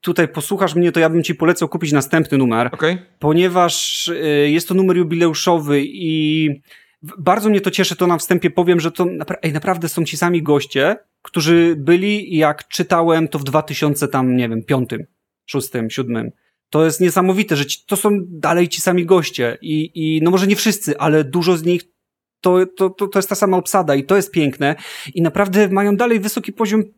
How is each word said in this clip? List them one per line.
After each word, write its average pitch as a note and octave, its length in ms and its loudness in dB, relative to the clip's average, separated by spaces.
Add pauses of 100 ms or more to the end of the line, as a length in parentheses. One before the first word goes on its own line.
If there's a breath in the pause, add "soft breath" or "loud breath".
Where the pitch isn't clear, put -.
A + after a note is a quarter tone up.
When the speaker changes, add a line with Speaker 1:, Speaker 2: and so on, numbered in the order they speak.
Speaker 1:
tutaj E3+ 260 0
posłuchasz F3 480 -4
mnie, F3 160 2
to E3 80 0
ja D#3+ 100 4
bym E3 140 0
ci E3 120 -4
polecał E3 340 0
kupić D#3+ 220 -4
następny D3 460 0
numer, A#2+ 340 0
Speaker 2:
Okej. E3+ 260 -2 (220)
Speaker 1:
ponieważ, F3 880 0
yy, D3+ 440 0
jest E3 160 0
to F#3 60 -4
numer F#3 240 2
jubileuszowy E3 880 0
i D#3 680 -2 (540 soft breath)
w-, D3+ 140 -18
bardzo G3+ 320 2
mnie G3+ 120 4
to G3 100 -2
cieszy, F3+ 240 -2
to F3+ 120 0
na F3 100 2
wstępie F3 320 0
powiem, F3 300 2
że D#3+ 120 -2
to F3+ 140 -2
napra-, E3 360 -6
ej, D#3 120 -4
naprawdę E3 360 -4
są E3+ 140 -4
ci D3+ 140 -6
sami F3 260 0
goście, C#3+ 520 0 (260)
którzy E3+ 560 2
byli, F3+ 600 0
jak D3+ 300 0
czytałem, E3 600 0
to D3+ 120 -6
w C#3+ 40 -6
dwa C#3 180 0
tysiące D3 460 -2
tam, B2+ 280 0
nie B2 140 0
wiem, A2+ 140 -4
piątym, C3 420 -4 (400)
szóstym, B2 440 -6
siódmym. A#2 420 -6 (400)
To D#3 140 2
jest D#3 160 0
niesamowite, F#3 540 2
że C#3+ 100 0
ci, C#3+ 200 -8
to G3+ 100 -2
są G#3 140 0 (180)
dalej E3+ 400 0
ci - 140 -6
sami F3+ 240 0
goście D3+ 560 2
i, D#3 340 -4
i D#3+ 260 0
no E3+ 100 2
może F#3+ 160 2
nie G3+ 80 4
wszyscy, F#3 420 -2
ale D#3 260 2
dużo E3 340 0
z D#3 60 -6
nich F3 180 0 (600)
to, F#3 240 4 (120)
to, F#3+ 120 2
to, G3 180 -4
to G3 120 0
jest F#3+ 100 -4
ta G3 60 -2
sama F#3 220 2
obsada E3+ 380 0
i C#3 80 0
to - 120 2
jest F#3+ 160 0
piękne D3 440 0 (380 loud breath)
i E3+ 80 -2
naprawdę G3 480 0
mają G3+ 260 0
dalej A3+ 240 0
wysoki G#3 340 -6
poziom G#3+ 300 0 (140)